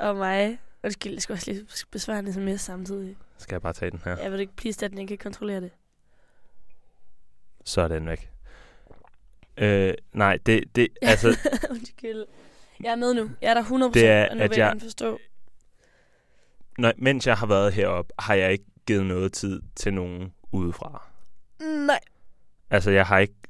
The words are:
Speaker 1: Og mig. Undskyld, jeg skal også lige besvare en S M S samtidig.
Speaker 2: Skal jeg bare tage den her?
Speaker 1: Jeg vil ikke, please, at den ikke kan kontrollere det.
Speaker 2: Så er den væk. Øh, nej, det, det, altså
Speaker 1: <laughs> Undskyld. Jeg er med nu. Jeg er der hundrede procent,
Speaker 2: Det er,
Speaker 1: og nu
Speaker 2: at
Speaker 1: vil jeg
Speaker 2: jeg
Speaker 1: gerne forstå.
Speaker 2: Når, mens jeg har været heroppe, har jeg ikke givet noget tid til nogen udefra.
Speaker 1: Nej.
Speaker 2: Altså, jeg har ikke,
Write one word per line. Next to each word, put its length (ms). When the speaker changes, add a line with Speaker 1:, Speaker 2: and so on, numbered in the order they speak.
Speaker 1:
Og 160
mig. 420
Undskyld, 280
jeg 100
skal 100
også 200
lige 140
besvare 280
en 140
S 40
M 200
S 40
samtidig. 560
Speaker 2:
Skal 160
jeg 80
bare 100
tage 180
den 140
her? 140
Speaker 1:
Jeg 140
vil 80
ikke, 160
please, 280
at 60
den 80
ikke 180
kan 20
kontrollere 420
det. 100
Speaker 2:
Så 160
er 80
den 180
væk. 240
Øh, 380
nej, 340
det, 300
det, 120
altså 260
Speaker 1:
<laughs> 200
Undskyld. 540
Jeg 100
er 40
med 180
nu. 160
Jeg 100
er 40
der 80
hundrede 300
procent, 100
Speaker 2:
Det 80
er, 200
Speaker 1:
og 60
nu 60
Speaker 2:
at 80
Speaker 1:
vil 60
jeg 80
Speaker 2:
jeg 60
Speaker 1:
gerne 100
forstå. 380
Speaker 2:
Når, 200
mens 280
jeg 100
har 100
været 260
heroppe, 460
har 160
jeg 180
ikke 120
givet 200
noget 260
tid 300
til 180
nogen 380
udefra. 540
Speaker 1:
Nej. 400
Speaker 2:
Altså, 200
jeg 160
har 120
ikke, 160